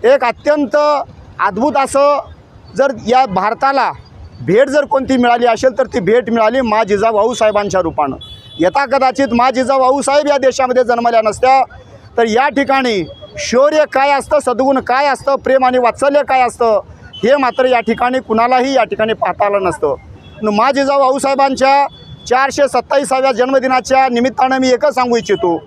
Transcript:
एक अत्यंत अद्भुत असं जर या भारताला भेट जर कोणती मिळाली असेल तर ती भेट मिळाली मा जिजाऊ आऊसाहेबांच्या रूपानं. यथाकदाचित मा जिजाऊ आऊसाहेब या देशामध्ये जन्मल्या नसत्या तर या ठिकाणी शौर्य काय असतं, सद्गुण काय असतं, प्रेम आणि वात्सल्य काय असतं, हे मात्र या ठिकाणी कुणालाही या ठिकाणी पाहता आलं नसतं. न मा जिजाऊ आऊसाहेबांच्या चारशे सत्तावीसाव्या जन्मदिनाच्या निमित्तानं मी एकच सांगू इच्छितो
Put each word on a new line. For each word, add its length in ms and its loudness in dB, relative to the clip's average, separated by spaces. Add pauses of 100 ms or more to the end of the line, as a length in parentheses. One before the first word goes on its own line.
एक 180 4
अत्यंत 520 -2 (640)
अद्भुत 380 -2
असं 420 2 (580)
जर 100 2 (200)
या 180 4
भारताला 680 -2 (500)
भेट 260 2
जर 180 0
कोणती 320 -2
मिळाली 280 2
असेल 320 0
तर 80 0
ती 140 -4
भेट 300 0
मिळाली 320 0
मा 220 0
जिजाऊ 320 0
आऊसाहेबांच्या 640 0
रूपानं. 340 -4 (440)
यथाकदाचित 720 0
मा 180 2
जिजाऊ 300 0
आऊसाहेब 460 2
या 100 2
देशामध्ये 460 0
जन्मल्या 420 2
नसत्या 380 2 (540)
तर 100 2
या 220 0
ठिकाणी 580 -2 (300)
शौर्य 460 2 (100)
काय 180 2
असतं, 280 0
सद्गुण 400 0
काय 280 -2
असतं, 280 -2
प्रेम 300 0
आणि 120 0
वात्सल्य 500 0
काय 140 2
असतं, 380 0 (360)
हे 200 2
मात्र 300 0
या 140 2
ठिकाणी 400 -2
कुणालाही 540 0
या 100 2
ठिकाणी 300 -2
पाहता 320 -2
आलं 180 0
नसतं. 320 -2 (460)
न 60 -2
मा 240 0
जिजाऊ 280 0
आऊसाहेबांच्या 880 2 (420)
चारशे 380 0
सत्तावीसाव्या 640 0
जन्मदिनाच्या 760 0
निमित्तानं 480 0
मी 120 2
एकच 260 2
सांगू 220 0
इच्छितो 500 0